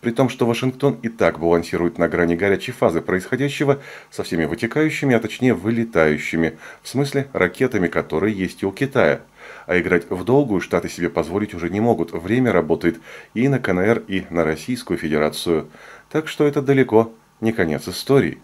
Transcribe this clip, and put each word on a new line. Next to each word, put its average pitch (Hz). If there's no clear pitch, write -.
При 117
том, 127
что 123
Вашингтон 127
и 117
так 85
балансирует 85
на 87
грани 85
горячей 98
фазы 87
происходящего 131
со -
всеми -
вытекающими, 135
а 113
точнее 117
вылетающими, 82
в -
смысле 139
ракетами, 92
которые 82
есть 92
и 98
у 98
Китая. 101
А 90
играть 87
в 92
долгую 120
Штаты 85
себе 85
позволить 90
уже 87
не 98
могут. 104
Время 107
работает 82
и 120
на 139
К -
Н 90
Р, 107
и 95
на 85
Российскую 85
Федерацию. 76
Так 156
что -
это 147
далеко 127
не 113
конец 87
истории. 98